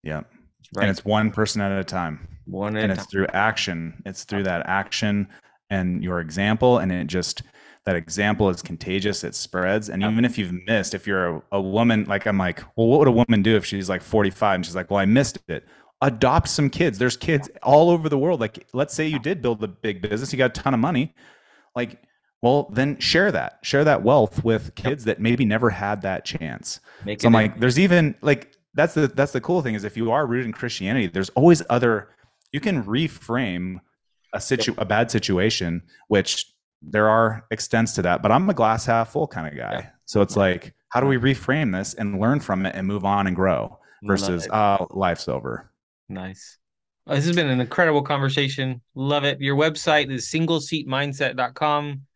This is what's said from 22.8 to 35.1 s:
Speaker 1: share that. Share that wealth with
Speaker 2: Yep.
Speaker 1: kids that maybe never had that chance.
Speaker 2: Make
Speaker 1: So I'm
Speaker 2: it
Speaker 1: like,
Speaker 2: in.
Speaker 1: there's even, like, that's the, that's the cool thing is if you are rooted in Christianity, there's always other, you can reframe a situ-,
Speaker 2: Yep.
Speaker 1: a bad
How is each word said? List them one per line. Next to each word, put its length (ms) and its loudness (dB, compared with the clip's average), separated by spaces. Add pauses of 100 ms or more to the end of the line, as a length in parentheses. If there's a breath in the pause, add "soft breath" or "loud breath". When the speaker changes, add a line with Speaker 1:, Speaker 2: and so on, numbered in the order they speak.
Speaker 1:
share 340 2
that. 300 -4
Share 220 0
that 180 4
wealth 420 4
with 220 0
Speaker 2:
Yep. 100 -16
Speaker 1:
kids 280 -4
that 160 -2
maybe 240 2
never 260 2
had 320 -4
that 220 -4
chance. 560 -10 (240 loud breath)
Speaker 2:
Make 180 -8
Speaker 1:
So 60 4
I'm 60 8
Speaker 2:
it 40 8
Speaker 1:
like, 160 2
Speaker 2:
in. 60 -8
Speaker 1:
there's 180 4
even, 420 4
like, 340 0 (200)
that's 200 2
the, 140 2
that's 240 0
the 80 -2
cool 200 0
thing 140 -2
is 80 -6
if 140 -8
you 160 -2
are 140 0
rooted 200 -2
in 60 -6
Christianity, 560 -2
there's 220 -2
always 380 6
other, 420 0 (420 soft breath)
you 80 -4
can 240 0
reframe 960 -4 (540)
a 60 -6
situ-, 320 -2
Speaker 2:
Yep. 100 -6
Speaker 1:
a 20 0
bad 260 2